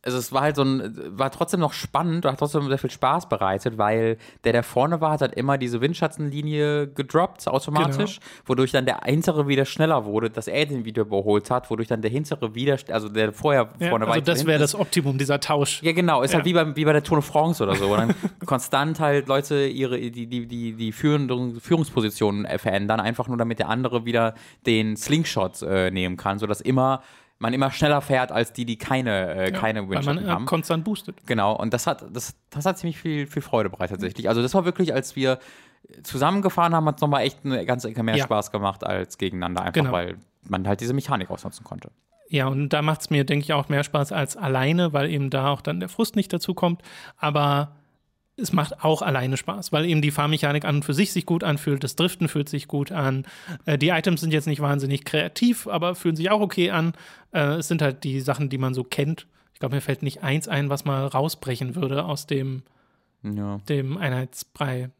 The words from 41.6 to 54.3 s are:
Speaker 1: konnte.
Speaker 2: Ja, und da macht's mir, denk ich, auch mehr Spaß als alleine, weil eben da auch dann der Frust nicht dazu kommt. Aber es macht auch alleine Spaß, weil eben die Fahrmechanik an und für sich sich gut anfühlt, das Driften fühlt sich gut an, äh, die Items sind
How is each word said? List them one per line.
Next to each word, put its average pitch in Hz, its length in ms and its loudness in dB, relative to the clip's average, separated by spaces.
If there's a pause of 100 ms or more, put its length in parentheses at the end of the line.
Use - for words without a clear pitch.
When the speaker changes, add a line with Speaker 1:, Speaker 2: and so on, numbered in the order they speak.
Speaker 1:
konnte. - 240 -14 (400)
Speaker 2:
Ja, 135 180 0
und 135 220 -2
da 151 120 2
macht's 151 280 -2
mir, 143 160 2
denk 143 180 0
ich, 147 80 -4
auch 143 160 0
mehr 143 160 0
Spaß 143 300 -2
als 151 240 -2
alleine, 151 560 2
weil 147 160 2
eben 139 200 -2
da 135 200 0
auch 139 100 -2
dann 165 220 -4
der 185 80 -8
Frust - 260 -2
nicht 202 160 0
dazu 175 220 -2
kommt. 170 280 0 (360)
Aber 147 580 2 (600)
es 240 160 -4
macht - 320 0
auch 156 200 4
alleine 131 340 0
Spaß, 185 340 -6
weil 156 140 2
eben 156 160 4
die 147 100 2
Fahrmechanik 147 540 0
an 143 120 2
und 143 80 0
für 147 100 0
sich 190 180 2
sich 175 140 -2
gut 170 160 0
anfühlt, 143 400 0
das 135 120 -6
Driften 170 320 0
fühlt 143 220 -2
sich 143 180 -6
gut 143 240 -4
an, 139 340 -2 (400)
äh, 151 120 2
die 147 120 4
Items 170 320 2
sind 160 120 0